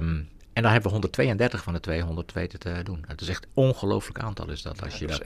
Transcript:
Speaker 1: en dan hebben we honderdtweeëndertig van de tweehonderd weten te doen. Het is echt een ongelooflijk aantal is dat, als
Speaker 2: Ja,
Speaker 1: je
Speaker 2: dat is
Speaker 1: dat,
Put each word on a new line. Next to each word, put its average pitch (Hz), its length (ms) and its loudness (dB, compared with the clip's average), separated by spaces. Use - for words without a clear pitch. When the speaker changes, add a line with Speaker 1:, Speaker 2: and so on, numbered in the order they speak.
Speaker 1:
en 117 120 2
dan 110 60 8
hebben 110 120 6
we 104 60 2
honderdtweeëndertig 107 760 2
van 87 100 -2
de 85 60 0
tweehonderd 85 540 -2
weten 87 260 -4
te 87 240 -6
doen. 87 240 -6
Het - 140 -10
is 85 80 -6
echt - 140 -4
een - 100 -16
ongelooflijk 104 640 2
aantal 101 300 -6
is 73 120 -6
dat, - 220 -8
als - 100 -8
Speaker 2:
Ja, - 60 -8
Speaker 1:
je 80 60 -4
Speaker 2:
dat 76 60 -2
is 73 60 -2
Speaker 1:
dat, - 80 -6